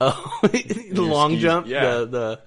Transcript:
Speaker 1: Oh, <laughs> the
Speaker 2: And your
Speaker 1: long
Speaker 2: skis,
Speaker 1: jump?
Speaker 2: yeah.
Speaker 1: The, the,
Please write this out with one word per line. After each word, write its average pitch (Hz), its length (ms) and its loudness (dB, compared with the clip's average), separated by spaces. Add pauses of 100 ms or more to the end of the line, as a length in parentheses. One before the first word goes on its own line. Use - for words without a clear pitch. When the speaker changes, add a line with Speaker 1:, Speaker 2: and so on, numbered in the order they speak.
Speaker 1:
Oh, - 380 -2
<laughs> - 40 0
the 220 460 -2
Speaker 2:
And 185 80 -6
your 180 80 2
Speaker 1:
long 151 260 4
Speaker 2:
skis, 165 120 0
Speaker 1:
jump? 170 240 2
Speaker 2:
yeah. 131 140 -2 (180)
Speaker 1:
The, 117 80 -2
the, 117 400 -4